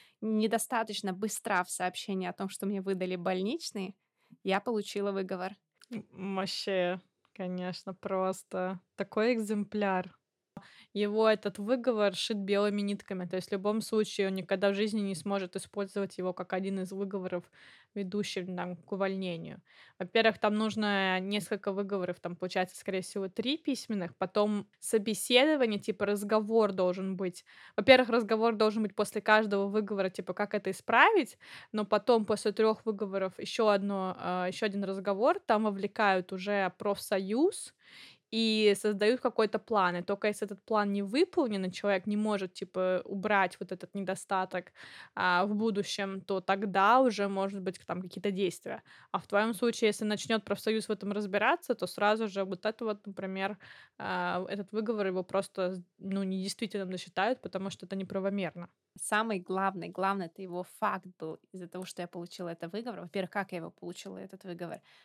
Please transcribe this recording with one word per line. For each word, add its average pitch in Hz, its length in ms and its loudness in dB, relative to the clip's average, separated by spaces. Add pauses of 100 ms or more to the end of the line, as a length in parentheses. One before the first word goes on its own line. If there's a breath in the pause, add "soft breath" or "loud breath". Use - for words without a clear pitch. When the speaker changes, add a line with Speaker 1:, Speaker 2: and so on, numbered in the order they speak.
(200 soft breath)
Speaker 1:
недостаточно 220 920 0
быстра 196 520 -2
в - 60 -10
сообщении 185 580 -4
о 180 40 -6
том, 196 160 -8
что - 180 -8
мне 202 160 -2
выдали 185 340 -2
больничный, 190 800 -4 (480 soft breath)
я 190 160 2
получила 202 520 -4
выговор. 190 440 -6 (340)
Speaker 2:
М, 196 460 -8
вообще, 185 640 0 (340)
конечно, 180 600 -8
просто 185 840 -4 (180)
такой 214 380 0
экземпляр. 202 840 -2 (800 loud breath)
Его 208 340 4
этот 208 300 2
выговор 214 560 2
шит - 240 -2
белыми 202 420 2
нитками. 196 460 -4
То 185 100 -4
есть 180 120 -6
в - 40 -8
любом 208 300 0
случае 208 460 0
он 190 60 -2
никогда 190 360 2
в 196 40 2
жизни 208 260 0
не 196 140 -2
сможет 196 400 -4
использовать 196 640 -6
его 185 160 -2
как 185 220 -6
один 190 260 -2
из 185 120 -6
выговоров, 190 520 -4 (500 loud breath)
ведущих, 196 520 -4
там, 180 300 -4
к - 160 -14
увольнению. 190 680 -4 (380 soft breath)
Во-первых, 226 400 4
там 208 160 2
нужно 202 680 2
несколько 202 520 -2
выговоров, 190 480 -2
там, 175 140 -8
получается, 185 420 -2
скорее 185 260 -4
всего, 190 260 -6
три 247 300 -2
письменных. 208 580 -4
Потом 208 500 0 (140)
собеседование, 240 1000 4
типа, 202 280 -4
разговор 208 640 2
должен 190 440 0
быть. 185 280 -6 (320 loud breath)
Во-первых, 254 320 8
разговор 226 460 2
должен 214 280 2
быть 208 120 -4
после 208 260 -2
каждого 202 480 4
выговора, 202 400 -2
типа, 185 240 -6
как 208 220 -2
это 196 160 -2
исправить. 277 680 6 (340 loud breath)
Но 214 120 -2
потом, 214 400 4
после 208 280 0
трех 220 340 2
выговоров, 196 520 -4
еще - 300 0
одно, 196 500 2
а, 180 280 -2
еще 185 200 -2
один 202 180 -2
разговор. 196 600 2
Там 220 180 4
вовлекают 196 680 2
уже 190 460 0
профсоюз 202 960 0 (580 loud breath)
и 214 440 4
создают 214 440 2
какой-то 220 380 2
план. 185 380 2
И 175 60 -2
только 202 260 0
если 208 180 -2
этот 196 180 -12
план 208 280 2
не 202 100 0
выполнен, 220 640 2
и 185 80 -2
человек 196 340 0
не 208 100 0
может, 208 360 0
типа, 185 520 -2
убрать 196 560 2
вот 180 120 -10
этот 185 220 -10
недостаток, 185 800 -4 (420 loud breath)
а, 180 320 4
в 208 80 0
будущем, 202 680 -2
то 190 200 -4
тогда 196 600 4
уже, 202 280 2
может 196 320 -2
быть, 185 260 -6
там 180 160 -4
какие-то 185 280 -4
действия. 185 520 -4 (300 loud breath)
А 185 60 0
в - 80 -10
твоем 214 280 2
случае, 226 340 2
если 208 160 0
начнет 214 400 -2
профсоюз 220 440 -2
в 220 40 -4
этом 202 200 -4
разбираться, 214 600 0
то 185 120 -4
сразу 214 420 2
же 196 160 -4
вот 190 220 -6
это 226 180 -4
вот, 208 220 -4
например, 190 520 -4 (400 loud breath)
а, 180 500 -2
этот 196 240 -6
выговор 214 340 -2
его 185 160 0
просто, 185 600 -2 (160)
ну, 196 260 -4
недействительным 190 680 -4
засчитают, 196 500 0
потому 190 300 -6
что - 160 -12
это 190 100 -6
неправомерно. 190 720 -4 (300)
Speaker 1:
Самый 214 420 0
главный, 190 500 -2
главный 190 360 -2
это 190 160 -16
его 180 220 -8 (160)
факт 190 260 -2 (120)
был 160 200 -10 (140)
из-за 185 160 -12
того, 185 160 -10
что - 180 -10
я 175 60 -6
получила 175 400 -10
этот 170 240 -8
выговор. 214 280 -8
Во-первых, 180 300 -6
как 196 220 -4
я 180 60 -6
его 170 120 -10
получила, 185 460 -14
этот 190 280 -16
выговор? 175 360 -10 (240 soft breath)